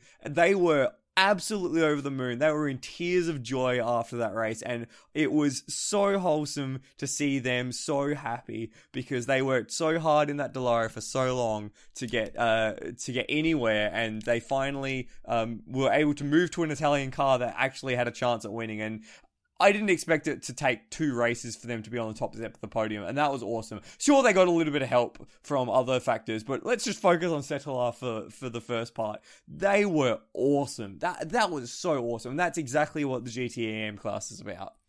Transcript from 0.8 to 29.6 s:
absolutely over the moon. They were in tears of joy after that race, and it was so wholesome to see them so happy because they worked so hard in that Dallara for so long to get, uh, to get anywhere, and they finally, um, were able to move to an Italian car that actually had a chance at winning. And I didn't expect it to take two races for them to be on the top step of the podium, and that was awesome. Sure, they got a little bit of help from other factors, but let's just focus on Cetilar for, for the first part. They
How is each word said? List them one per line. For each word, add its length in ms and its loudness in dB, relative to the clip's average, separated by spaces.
absolutely 640 2
over 180 2
the 80 -4
moon. 300 -2
They 100 4
were 200 0
in 80 -4
tears 500 -2
of 160 -4
joy 420 0
after 320 -2
that 160 -2
race, 280 -2
and 260 -6
it 180 0
was 360 2
so 500 0
wholesome 600 -2
to 80 -8
see 320 0
them 360 -2
so 420 -2
happy 560 -8
because 320 -4
they 160 2
worked 300 0
so 280 0
hard 300 4
in 80 -4
that 160 -4
Dallara 360 2
for 120 -12
so 340 0
long 360 -2
to 120 -6
get, 320 -2
uh, 360 2
to 80 -8
get 160 -2
anywhere, 640 2
and 280 -2
they 180 0
finally, 680 -4
um, 420 -2
were 240 2
able 240 4
to 80 -8
move 280 4
to 120 -2
an 80 -2
Italian 400 0
car 280 4
that 180 -4
actually 380 -2
had 120 0
a 40 -2
chance 340 0
at 80 -8
winning. 280 -6
And 220 -6
I 120 8
didn't 200 2
expect 340 0
it 180 -4
to 100 -10
take 360 -2
two 240 -2
races 420 -2
for 120 -16
them 160 -6
to 80 -16
be 80 -4
on 120 -4
the 60 -10
top 160 -4
step 220 -10
of 60 -20
the 60 -8
podium, 360 -2
and 160 -6
that 120 2
was 120 -6
awesome. 380 -6
Sure, 240 6
they 100 6
got 140 6
a 40 4
little 220 2
bit 80 0
of 80 -4
help 380 2
from 260 0
other 300 4
factors, 440 -2
but 220 -4
let's 180 2
just 160 -2
focus 320 4
on 100 -2
Cetilar 520 -2
for, 380 -6
for 180 -10
the 100 -6
first 360 -4
part. 260 -4
They 380 2